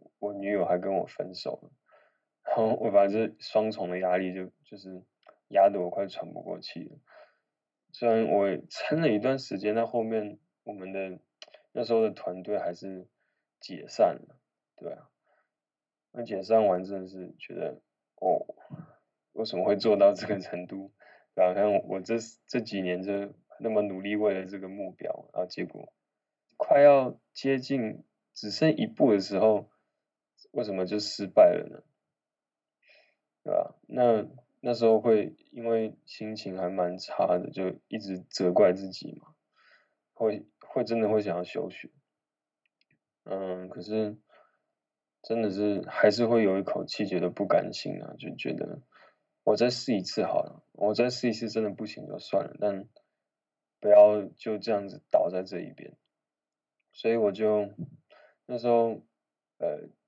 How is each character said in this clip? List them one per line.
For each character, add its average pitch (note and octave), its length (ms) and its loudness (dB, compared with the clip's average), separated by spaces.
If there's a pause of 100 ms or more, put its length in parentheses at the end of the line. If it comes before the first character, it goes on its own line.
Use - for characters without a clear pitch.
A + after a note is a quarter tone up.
(180)
我 G#2 160 -8
女 G2 160 -6
友 G2+ 160 0
还 F2+ 140 0
跟 F#2+ 160 -4
我 F2+ 100 -2
分 - 300 -10
手 - 260 -10
了， - 100 -20 (720)
然 - 120 -4
后 A2 260 2
我 A2+ 80 0
把 G2+ 180 6
这 G#2+ 300 -2
双 A2 320 -2
重 G#2+ 220 -6
的 F2+ 80 -6
压 F#2 180 0
力 F#2 160 -4
就， F#2 140 -10 (160)
就 - 120 -20
是 F#2+ 280 -18 (460)
压 G2 200 6
得 G2 100 -2
我 F2+ 120 -4
快 G2 160 -4
喘 - 260 -12
不 F2+ 80 -14
过 F2 180 -10
气 - 260 -14
了。 - 120 -20 (960)
虽 A#2+ 180 0
然 A2+ 180 4
我 G2 300 2 (100)
撑 - 340 -2
了 D#3+ 80 4
一 G#2+ 100 2
段 C3 180 0
时 G#2 220 -10
间， G#2 160 0
但 A2+ 100 0
后 A#2 160 -2
面 A2 380 -4 (240)
我 G#2+ 100 -12
们 F#2+ 180 -12
的， F#2+ 280 -8 (540)
那 B2 100 -4
时 A2+ 100 -2
候 A2+ 80 4
的 A2 80 2
团 F#2 320 -10
队 G#2 160 -4
还 F2 160 -4
是 F#2 340 -14 (520)
解 - 280 -16
散 F2+ 280 2
了， - 240 -20 (360)
对 - 160 -12
啊。 - 180 -18 (1080)
那 A#2+ 60 -8
解 G#2+ 180 -6
散 G#2+ 240 4
完 F#2 200 2
真 G2 160 -8
的 F#2 60 -12
是 F#2 300 -16
觉 - 160 -18
得， E2+ 280 -8 (340)
哦， - 300 0 (880)
为 A2+ 100 -6
什 G2 140 -6
么 F2+ 80 0
会 G2+ 100 2
做 G#2 220 4
到 G2+ 160 8
这 G#2 120 -10
个 G2+ 140 -4
程 F2 260 -10
度？ F#2+ 280 -12 (420)
对 F#2 80 2
啊， F2+ 100 4
看 G2+ 200 2 (140)
我 G2 120 -4
这， G2+ 160 -4 (320)
这 B2 140 -2
几 G#2 200 -6
年 F2+ 220 -2
就 G2+ 300 -6 (260)
那 A2+ 100 -4
么 G#2+ 120 2
努 F#2+ 180 -4
力 G2+ 160 -4
为 G#2 180 2
了 F#2 120 -4
这 G2 120 -12
个 F#2+ 120 -12
目 G2 240 -10
标， - 400 -10
然 F2+ 100 -4
后 - 20 -8
结 F2+ 200 -8
果 - 260 -14 (640)
快 - 240 4
要 C#3 400 8 (140)
接 C3+ 240 0
近 B2 480 -4 (280)
只 - 160 -12
剩 D#3 280 2
一 A2 100 0
步 - 240 4
的 G2+ 80 6
时 G2 180 -4
候， G#2 320 4 (800)
为 B2+ 120 -4
什 G#2 100 -6
么 F#2 120 -2
就 G2+ 120 -2
失 G2+ 300 -6
败 - 260 8
了 G1+ 160 -6
呢？ - 140 -20 (1600)
对 - 100 -6
吧？ G1+ 220 -2 (120)
那， A#2+ 380 2 (360)
那 A#2+ 120 -2
时 A#2 120 2
候 A2+ 160 6
会 A2 340 2 (160)
因 A#2+ 140 -10
为 A2+ 400 -2
心 G#2+ 280 -12
情 G2 240 -10
还 F#2 120 -4
蛮 - 280 -2
差 - 400 0
的， F2+ 140 -8
就 F#2 240 -4 (140)
一 A2+ 80 -6
直 G2 220 -8 (100)
责 F2+ 240 0
怪 G2 180 6
自 G2 160 -6
己 - 340 -16
嘛， - 120 -20 (800)
会， G#2+ 320 -2 (160)
会 - 240 -4
真 A2+ 160 0
的 G#2 80 4
会 G#2+ 120 2
想 G2 140 -2
要 F2+ 80 -4
休 F#2 260 -6
学。 - 200 -16 (1400)
嗯， F#2 420 -6
可 F2+ 140 -12
是 G#2+ 360 -2 (1040)
真 A3+ 200 -2
的 G#2+ 80 0
是 G2+ 380 0
还 - 240 4
是 A2+ 160 2
会 A#2 160 4
有 F#2+ 160 2
一 - 20 -2
口 - 240 -6
气 - 200 -6
觉 F#2 140 -4
得 F2+ 100 0
不 - 160 -4
甘 - 280 0
心 - 280 -10
啊， - 180 -14
就 - 160 -12
觉 - 180 -6
得 - 280 -10 (640)
我 G#2+ 120 4
再 A#2+ 140 4
试 A#2+ 260 -2
一 F#2+ 60 0
次 F#2+ 220 -4
好 - 200 0
了， - 200 -20 (100)
我 G#2 200 0
再 A#2 160 0
试 B2 200 -2
一 - 20 2
次 A2 180 -6
真 A2 140 -2
的 G#2 80 -4
不 G#2+ 160 -10
行 G2 180 -16
就 G2 140 -12
算 - 260 -2
了， - 140 -14
但 G2 280 -2 (920)
不 G#3 100 0
要 G#3 340 10 (120)
就 - 240 -6
这 A2+ 120 -4
样 G2+ 160 -2
子 F#2 220 -16
倒 F2 200 4
在 F#2 120 -4
这 F#2 180 -8
一 - 120 -12
边。 - 220 -20 (1000)
所 - 180 -4
以 A2+ 60 4
我 G#3+ 160 2
就， G#2+ 400 0 (720)
那 B2 120 -6
时 A#2 100 -4
候， A#2 340 2 (560)
呃， D#2 320 -6 (180)